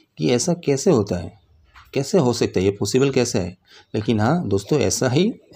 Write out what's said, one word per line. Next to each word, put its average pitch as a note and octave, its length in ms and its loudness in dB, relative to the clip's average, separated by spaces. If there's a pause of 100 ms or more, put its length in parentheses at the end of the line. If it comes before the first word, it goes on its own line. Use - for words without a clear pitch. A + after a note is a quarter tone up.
(180)
कि D3+ 120 -2
ऐसा B2+ 240 0
कैसे D#3 380 0
होता G#2+ 240 2
है, F2 180 -8 (600)
कैसे C#3 240 0
हो B2 160 4
सकता A2 260 0
है, F#2 60 2
ये G2+ 60 4
पॉसिबल C3+ 380 0
कैसे B2 300 0
है? F2+ 180 -6 (380)
लेकिन A2 240 0
हाँ D#3+ 280 0
दोस्तों, G2 320 0
ऐसा G#2+ 300 0
ही F3 240 0 (220)